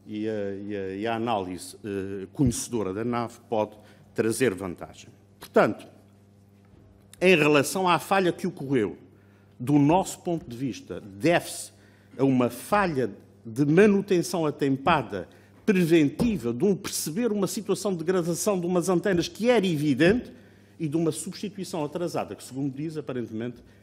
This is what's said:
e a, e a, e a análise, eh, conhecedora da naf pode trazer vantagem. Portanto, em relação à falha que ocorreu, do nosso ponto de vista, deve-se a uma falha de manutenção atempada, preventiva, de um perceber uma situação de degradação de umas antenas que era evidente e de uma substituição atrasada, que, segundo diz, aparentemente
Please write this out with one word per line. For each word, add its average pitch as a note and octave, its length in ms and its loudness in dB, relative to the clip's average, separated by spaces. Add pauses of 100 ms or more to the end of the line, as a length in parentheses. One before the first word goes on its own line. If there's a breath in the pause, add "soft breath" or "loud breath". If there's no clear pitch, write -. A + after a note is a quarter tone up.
e G#2+ 220 -6
a, G2+ 280 -4
e G2+ 200 -10
a, F#2+ 200 -6
e G#2 120 -4
a A#2 80 -2
análise, G2+ 680 -4
eh, G2 480 -8
conhecedora A2+ 600 -2
da G#2 100 -6
naf A#2+ 360 -4 (100)
pode G#2+ 280 0 (360 loud breath)
trazer A2+ 400 2
vantagem. F2+ 560 -10 (280)
Portanto, - 500 0 (1300)
em F3+ 140 8
relação D3+ 540 4
à E3 100 4
falha F#3+ 320 2
que F#3 160 -6
ocorreu, C3 500 0 (640 soft breath)
do C#3 180 2
nosso D#3+ 420 4
ponto E3+ 300 -6
de A#2 60 -12
vista, A2 460 -8
deve-se A2 720 -2 (460 soft breath)
a C3 60 2
uma B2+ 260 4
falha D3+ 640 0 (340)
de A2+ 200 -2
manutenção F#3+ 800 4
atempada, C3+ 800 0 (380 soft breath)
preventiva, E3 880 2
de A#2+ 100 -2
um G3 120 2
perceber G#3 560 -4
uma G3+ 160 0
situação G3+ 440 -4
de F3 80 -4
degradação F3 600 0
de E3+ 60 -4
umas F3+ 240 0
antenas F3 380 2
que A3+ 220 -2
era A3+ 160 4
evidente D#3 640 2 (480 loud breath)
e E3 80 -4
de C#3+ 100 -4
uma E3 140 0
substituição F#3 720 -8
atrasada, D3 520 -6
que, - 80 -20
segundo C3+ 320 -6
diz, D#3 220 -8
aparentemente A#2+ 640 -8 (200 soft breath)